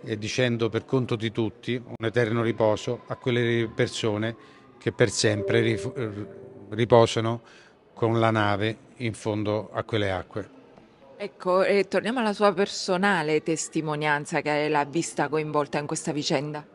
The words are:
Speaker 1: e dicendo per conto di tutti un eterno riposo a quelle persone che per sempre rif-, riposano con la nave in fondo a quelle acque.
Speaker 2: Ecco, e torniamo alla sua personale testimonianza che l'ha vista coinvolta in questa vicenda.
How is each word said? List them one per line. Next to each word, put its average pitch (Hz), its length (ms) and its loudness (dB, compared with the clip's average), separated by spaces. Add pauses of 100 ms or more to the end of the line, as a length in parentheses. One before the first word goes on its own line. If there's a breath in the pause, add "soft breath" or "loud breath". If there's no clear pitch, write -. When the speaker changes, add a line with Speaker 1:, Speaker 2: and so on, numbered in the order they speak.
Speaker 1:
e 113 120 -4
dicendo 113 500 0
per 107 160 -2
conto 127 320 0
di 110 160 -4
tutti 117 500 -4
un 113 220 -10
eterno 117 380 2
riposo 113 640 0
a 117 100 -10
quelle 117 580 0
persone 113 600 -2 (420 loud breath)
che 113 140 -2
per 123 160 4
sempre 104 520 2
rif-, 113 320 0 (800)
riposano 113 680 4 (540 loud breath)
con 113 260 0
la 113 100 4
nave 107 460 0 (200)
in 113 180 -6
fondo 104 580 -4
a 113 120 -4
quelle 101 260 -2
acque. 92 400 -6 (680)
Speaker 2:
Ecco, 190 460 0
e 190 260 4
torniamo 202 300 -2
alla 220 160 0
sua 202 180 4
personale 180 920 0
testimonianza 151 1000 -2
che 151 260 0
l'ha 147 160 2
vista 147 440 -2
coinvolta 147 500 -2
in 147 80 -4
questa 156 260 -6
vicenda. 147 640 -2